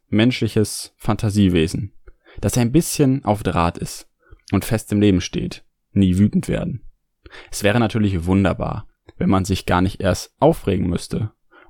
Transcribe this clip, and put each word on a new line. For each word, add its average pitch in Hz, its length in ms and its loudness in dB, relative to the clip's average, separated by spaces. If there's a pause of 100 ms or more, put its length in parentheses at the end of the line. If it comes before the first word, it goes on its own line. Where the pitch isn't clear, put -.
menschliches 110 880 0
Fantasiewesen, 98 960 0 (460)
das - 180 -2
ein 117 140 2
bisschen 139 540 0
auf 104 180 0
Draht 85 340 0
ist - 320 -12 (420)
und 95 120 0
fest - 300 -4
im 104 80 2
Leben 98 180 6
steht, - 460 -8 (260)
nie 95 260 4
wütend 107 300 2
werden. - 420 -6 (600)
Es - 120 -6
wäre 104 160 2
natürlich 104 460 0
wunderbar, 92 600 0 (300)
wenn 90 120 0
man 95 160 2
sich 95 200 -4
gar 90 160 2
nicht 98 200 -2
erst - 380 -2
aufregen 101 480 0
müsste 87 440 -6 (380)